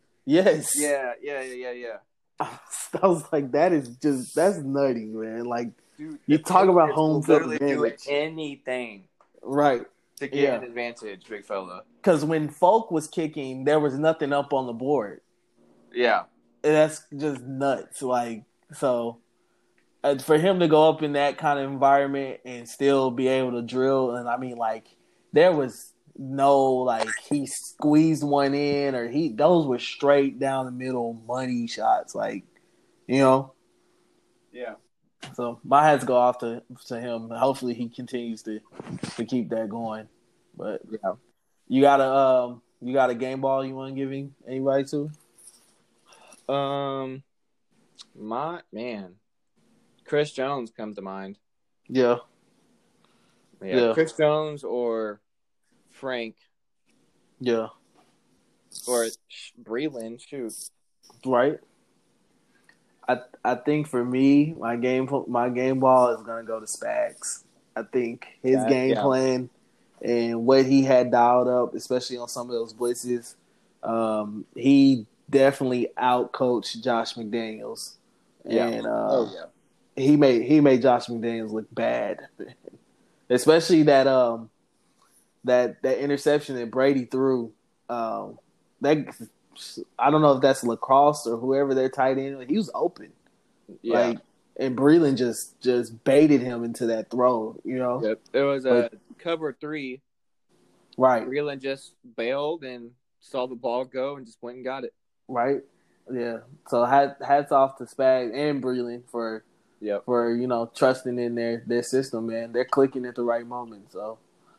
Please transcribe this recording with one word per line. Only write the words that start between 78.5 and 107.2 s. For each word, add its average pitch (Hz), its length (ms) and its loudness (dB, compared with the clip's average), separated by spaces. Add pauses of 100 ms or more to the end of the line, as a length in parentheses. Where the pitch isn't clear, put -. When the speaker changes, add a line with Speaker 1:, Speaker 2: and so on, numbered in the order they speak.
Speaker 1:
And, 113 200 -6
uh, 110 220 -2
Speaker 2:
Oh, 110 240 0
yeah. - 680 -14
Speaker 1:
he 147 120 6
made, 131 280 4
he 147 180 6
made 131 220 6
Josh 123 240 4
McDaniels 113 440 -6
look 107 220 -8
bad, 117 540 -4 (100)
<laughs> - 920 -20
especially 156 540 6
that, 139 240 6
um, 117 420 2 (960)
that, 123 360 2
that 135 180 0
interception 143 560 0
that 120 160 -6
Brady 131 340 2
threw. 131 460 -2 (380)
Um, 110 480 -6 (440)
that, 143 320 0 (840)
I 127 120 4
don't 156 120 4
know 147 120 8
if 131 80 2
that's 135 220 2
Lacrosse 135 640 2
or 117 100 -2
whoever 135 380 0
their 131 140 0
tight 131 280 0
end. 135 320 -10
He 160 80 0
was 208 160 -4
open. - 380 -6 (720)
Speaker 2:
Yeah. 117 180 0
Speaker 1:
Like, 117 180 0 (400)
and 127 200 -4
Breeland 143 400 6
just, 117 440 -4
just 120 420 0
baited 143 380 6
him 120 220 -6
into 117 240 -6
that 113 220 -4
throw, 120 540 0
you 127 140 -6
know? 127 280 -2
Speaker 2:
Yep. 110 140 -2 (140)
It 131 80 2
was 139 240 0
a 120 260 2
Speaker 1:
But - 20 -20 (260)
Speaker 2:
cover 160 400 -6
three. 143 420 -10 (960)
Speaker 1:
Right. 127 300 4
Speaker 2:
Breeland 139 340 -4
just 135 320 -8 (240)
bailed 143 460 -4
and 120 280 -14 (300)
saw 127 260 -6
the 127 80 -10
ball 123 300 -4
go 131 320 -6
and 131 80 -18
just 113 160 -20
went 120 160 -14
and 127 80 -14
got 131 200 -8
it. - 80 -12 (340)
Speaker 1:
Right. 131 340 0 (500)
Yeah. 117 280 -6 (280)
So - 180 2
hat, 139 400 2